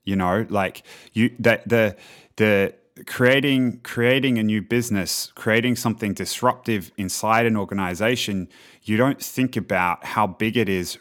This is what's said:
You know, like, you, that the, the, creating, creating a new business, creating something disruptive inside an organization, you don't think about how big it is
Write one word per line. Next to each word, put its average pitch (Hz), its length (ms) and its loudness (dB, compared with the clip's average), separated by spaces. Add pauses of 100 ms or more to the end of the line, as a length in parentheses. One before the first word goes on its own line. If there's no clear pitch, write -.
You 98 120 -2
know, 95 320 0
like, 98 340 -4 (300)
you, 120 260 0
that 113 300 2
the, 110 280 2 (400)
the, 101 380 2 (320)
creating, 131 760 2
creating 127 560 0
a 110 40 0
new 107 200 0
business, 104 720 -4
creating 117 400 0
something 104 400 -4
disruptive 107 840 -2
inside 110 480 0
an 113 120 2
organization, 98 920 -2 (360)
you 107 120 -2
don't 135 240 2
think - 360 -4
about 90 480 -2
how 107 220 0
big 110 300 -4
it 110 120 2
is 92 320 -4